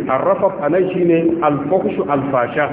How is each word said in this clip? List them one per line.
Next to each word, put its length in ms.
arrafaf 540
a 80
nan 240
shine 480
al-fuhshu 680
al-fasha 640